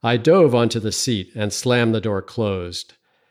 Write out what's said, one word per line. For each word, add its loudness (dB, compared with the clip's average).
I 0
dove 4
onto 2
the -4
seat -4
and -4
slammed 0
the -2
door -4
closed. -6